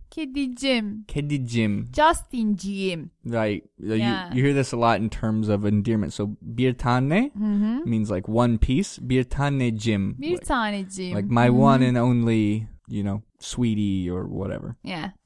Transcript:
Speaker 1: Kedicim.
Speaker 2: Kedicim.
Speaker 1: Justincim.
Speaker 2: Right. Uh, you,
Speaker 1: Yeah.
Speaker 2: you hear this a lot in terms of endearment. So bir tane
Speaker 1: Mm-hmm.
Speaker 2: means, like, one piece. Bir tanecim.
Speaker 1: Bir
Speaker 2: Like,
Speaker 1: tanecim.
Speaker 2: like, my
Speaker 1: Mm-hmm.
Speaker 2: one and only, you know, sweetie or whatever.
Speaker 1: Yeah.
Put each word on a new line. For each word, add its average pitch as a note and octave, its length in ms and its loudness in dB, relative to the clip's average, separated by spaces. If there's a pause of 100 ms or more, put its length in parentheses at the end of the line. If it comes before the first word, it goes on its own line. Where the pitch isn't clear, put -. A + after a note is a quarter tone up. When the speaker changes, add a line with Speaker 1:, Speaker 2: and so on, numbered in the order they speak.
(100)
Speaker 1:
Kedicim. B3+ 960 -2
Speaker 2:
Kedicim. A#2 880 -2
Speaker 1:
Justincim. G3 1160 0 (160)
Speaker 2:
Right. A2 360 0 (200)
Uh, G2+ 100 -4
you, - 40 2
Speaker 1:
Yeah. G2+ 380 0
Speaker 2:
you B2+ 120 2
hear C#3+ 80 4
this C3+ 180 0
a B2 60 -2
lot A#2 240 4
in A2 80 -2
terms A2 400 -2
of G#2 160 2
endearment. G#2 480 2
So G#2 160 -4 (120)
bir B2 360 0
tane C#3 600 2
Speaker 1:
Mm-hmm. G#3+ 520 0
Speaker 2:
means, A2 200 0
like, G#2+ 220 -2
one A#2+ 260 2
piece. C3 400 0 (100)
Bir B2+ 160 2
tanecim. A2+ 960 0
Speaker 1:
Bir D4 140 -4
Speaker 2:
Like, F4 140 -4
Speaker 1:
tanecim. F#3+ 720 -4
Speaker 2:
like, G3+ 120 -2
my A#2+ 200 4
Speaker 1:
Mm-hmm. B2 120 6
Speaker 2:
one B2+ 280 6
and B2 100 2
only, A2+ 680 2 (220)
you G#2 140 -4
know, G2+ 200 -4 (180)
sweetie G#2 680 -2
or F#2 180 -4
whatever. - 460 -8 (100)
Speaker 1:
Yeah. F#3 260 -8 (160)